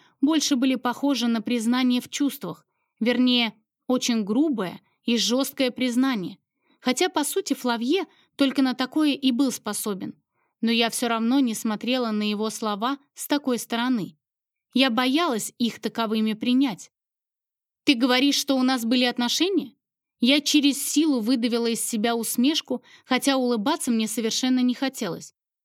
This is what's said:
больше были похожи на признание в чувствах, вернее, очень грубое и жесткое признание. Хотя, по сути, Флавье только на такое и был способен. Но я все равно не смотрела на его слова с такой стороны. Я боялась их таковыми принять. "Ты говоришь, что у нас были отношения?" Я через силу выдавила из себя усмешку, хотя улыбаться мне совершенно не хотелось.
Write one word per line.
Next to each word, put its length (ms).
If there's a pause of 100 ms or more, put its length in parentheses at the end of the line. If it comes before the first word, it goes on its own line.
(220)
больше 340
были 200
похожи 520
на 140
признание 580
в 100
чувствах, 560 (340)
вернее, 540 (340)
очень 360
грубое 560 (240)
и 140
жесткое 540
признание. 680 (420)
Хотя, 300
по 140
сути, 320
Флавье 500 (300)
только 260
на 140
такое 380
и 180
был 200
способен. 600 (480)
Но 100
я 200
все 160
равно 320
не 160
смотрела 560
на 180
его 220
слова 480 (160)
с 120
такой 300
стороны. 580 (580)
Я 180
боялась 680
их 220
таковыми 540
принять. 580 (920)
"Ты 120
говоришь, 400
что 200
у 80
нас 220
были 200
отношения?" 680 (480)
Я 180
через 420
силу 380
выдавила 480
из 160
себя 320
усмешку, 680 (220)
хотя 300
улыбаться 560
мне 160
совершенно 540
не 120
хотелось. 640 (300)